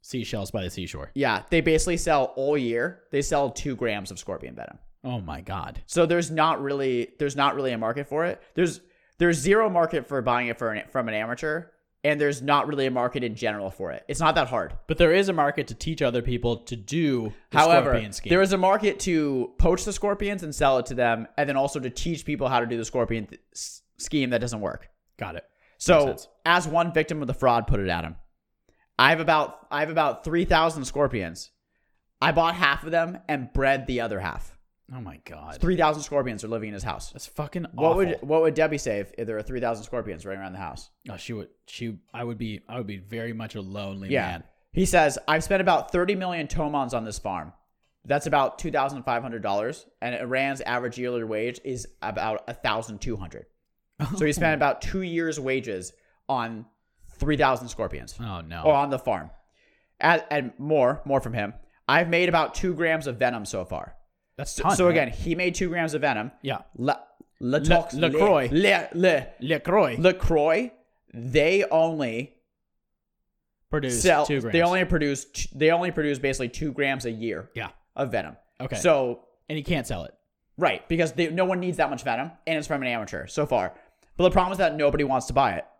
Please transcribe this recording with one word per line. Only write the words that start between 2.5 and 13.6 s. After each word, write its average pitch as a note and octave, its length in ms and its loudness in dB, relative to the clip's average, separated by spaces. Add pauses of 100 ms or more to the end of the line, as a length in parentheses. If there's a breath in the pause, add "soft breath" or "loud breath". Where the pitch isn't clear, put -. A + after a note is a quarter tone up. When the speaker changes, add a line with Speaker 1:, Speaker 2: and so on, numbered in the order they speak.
Speaker 2:
year. B2 440 -2 (100)
They C#3+ 100 0
sell C#3+ 280 0
two C3+ 260 -6
grams G#2 340 -4
of F#2+ 100 -14
scorpion C2+ 360 -10
venom. - 240 -16 (240)
Speaker 1:
Oh B2 160 -6
my D#2+ 220 -10
God. F#2+ 440 -8
Speaker 2:
So E3+ 200 4
there's E3+ 260 0
not D#3 300 2
really, C3+ 480 -2 (100)
there's C#3 160 -2
not C#3+ 200 2
really C3 180 -2
a A2+ 40 -4
market A#2 300 -4
for D#3 180 -2
it. - 160 -6 (140 soft breath)
There's, E3 240 2 (380 soft breath)
there's E3+ 200 4
zero G3+ 320 4
market E3 380 0
for C3+ 140 -2
buying A#2+ 260 0
it A#2 100 -4
for A2+ 140 -2
an, G#2+ 180 -8
from A#2+ 200 -2
an A2 40 -4
amateur, B2 520 -4 (400)
and D3 160 2
there's C#3+ 200 0
not C#3+ 260 2
really C#3 180 0
a C3 60 0
market B2 320 -2
in A2+ 120 -4
general G#2 340 -4